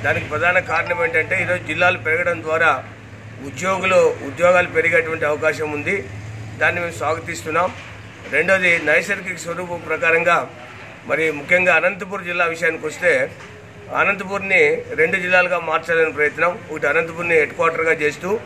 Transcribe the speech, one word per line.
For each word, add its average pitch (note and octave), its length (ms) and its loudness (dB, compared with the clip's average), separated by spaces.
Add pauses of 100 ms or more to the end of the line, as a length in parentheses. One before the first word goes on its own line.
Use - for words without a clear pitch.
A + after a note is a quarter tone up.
దానికి D#3 220 0
ప్రధాన E3 340 2
కారణం E3+ 440 -2
ఏంటంటే E3 380 0
ఈరోజు F3 220 -2
జిల్లాలు F3 340 2
పెరగడం E3+ 440 -2
ద్వారా D#3 420 2 (640)
ఉద్యోగులు, F3 720 2 (100)
ఉద్యోగాలు F3 420 4
పెరిగేటువంటి D#3+ 580 0
అవకాశం D3+ 460 0
ఉంది, D3+ 380 -4 (480)
దాన్ని E3+ 240 0
మేము E3+ 100 -4
స్వాగతిస్తున్నాం. D#3+ 840 -2 (580)
రెండోది F3 480 4
నైసర్గిక F3+ 580 0
స్వరూపం E3+ 500 -8
ప్రకారంగా E3 600 2 (580)
మరి D3+ 240 0
ముఖ్యంగా F3 440 2
అనంతపూర్ F#3 480 0
జిల్లా F3 220 -2
విషయానికి E3 400 -2
వస్తే D3+ 460 2 (640)
అనంతపూర్ని F#3+ 800 2
రెండు E3 420 0
జిల్లాలుగా F3+ 420 2
మార్చాలనే D#3+ 520 0
ప్రయత్నం, D3+ 480 0 (120)
ఒకటి D#3 160 -2
అనంతపూర్ని E3 480 0
హెడ్ C#3+ 180 4
క్వార్టర్గా E3 380 0
చేస్తూ D3+ 540 0